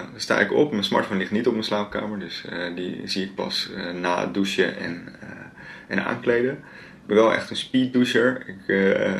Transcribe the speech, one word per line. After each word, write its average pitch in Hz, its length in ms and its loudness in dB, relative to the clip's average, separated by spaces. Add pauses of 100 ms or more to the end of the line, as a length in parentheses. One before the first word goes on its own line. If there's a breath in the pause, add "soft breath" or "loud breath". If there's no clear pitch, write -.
(120)
dan 107 80 -14
sta 110 200 2
ik 104 140 4
op. - 180 4
Mijn 101 120 0
smartphone 107 360 0
ligt 95 120 -4
niet 113 160 2
op 117 60 6
mijn 110 120 -2
slaapkamer. 104 540 -4
Dus, 85 300 -10
eh, 87 260 -6
die 90 300 -6
zie 98 180 -4
ik 98 120 -8
pas, 98 400 -4
eh, 87 180 -6
na 90 280 0
het 95 120 -2
douchen 95 460 0
en, 85 420 -8
eh, - 60 -14 (600 loud breath)
en - 180 -2
aankleden. 120 480 0
Ik - 540 -18
ben 104 80 2
wel 110 180 8
echt - 160 -2
een - 60 -8
speeddoucher. 127 920 2
Ik, 98 200 -12
eh, 98 520 4